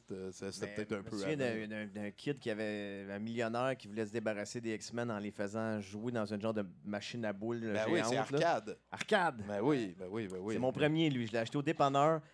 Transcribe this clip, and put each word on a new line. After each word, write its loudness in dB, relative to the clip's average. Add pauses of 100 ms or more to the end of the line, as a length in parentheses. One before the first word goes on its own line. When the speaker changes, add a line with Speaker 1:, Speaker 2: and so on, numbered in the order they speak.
(120)
Speaker 1:
euh, -6
ça, -6
c'était -4
Speaker 2:
Mais -10
Speaker 1:
peut-être -4
un 2
Speaker 2:
je -6
me -12
Speaker 1:
peu -4
Speaker 2:
souviens 0
Speaker 1:
avant. 0
Speaker 2:
d'un, -4
d'un, -4
d'un -6
kid -4
qui -2
avait, -2
un -4
millionnaire 0
qui -16
voulait -2
se -10
débarrasser -2
des -2
X-Men -4
en -2
les -4
faisant -2
jouer -6
dans 0
un -2
genre 0
de 0 (200)
machine -4
à 0
boules -4 (120)
Speaker 1:
Ben 2
oui, 4
Speaker 2:
géante, 2
Speaker 1:
c'est 2
Speaker 2:
là. 6
Speaker 1:
arcade. -6 (120)
Speaker 2:
Arcade. 2
Speaker 1:
Ben 0
oui, 4
ben -8
oui, -2
ben -6
oui. -2
Speaker 2:
C'est 0
mon 4
premier, 4
lui. 2
Je -4
l'ai 2
acheté 0
au 2
dépanneur, 4 (140)